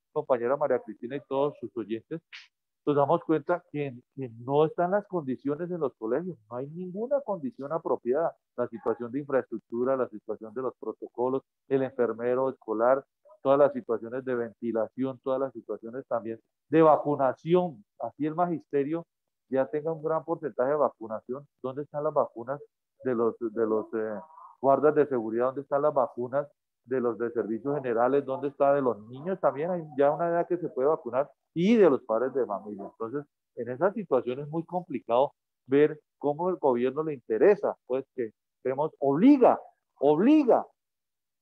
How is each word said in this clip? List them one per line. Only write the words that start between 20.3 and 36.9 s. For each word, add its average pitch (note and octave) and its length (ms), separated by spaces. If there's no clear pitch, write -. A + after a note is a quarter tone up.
de D3+ 40
vacunación. B2 720
¿Dónde C3 200
están D3 200
las D3+ 100
vacunas B2+ 460
de B2+ 100
los, A2+ 240
de A2+ 260
los, A2 280
eh, A2 260
guardas C3+ 340
de D3 140
seguridad? A#2 380
¿Dónde C3+ 160
están C#3+ 220
las D3+ 100
vacunas B2+ 520
de B2+ 160
los A#2 180
de A#2 140
servicios A2+ 440
generales? B2+ 500
¿Dónde C3 240
está C#3 240
de C#3+ 80
los A#2 260
niños? D3+ 320
También D3 320
hay F3 120
ya C#3 140
una E3 160
edad E3+ 220
que F3 80
se E3+ 100
puede C3 220
vacunar C#3+ 420
y G3 240
de F#3+ 120
los B2+ 120
padres A#2 320
de B2+ 120
familia. G2 460
Entonces, B2 320
en A#2+ 140
esa D#3 240
situación C3+ 480
es D3 80
muy E3 160
complicado C#3+ 640
ver D3 320
cómo D3 320
el F3 80
gobierno C3 460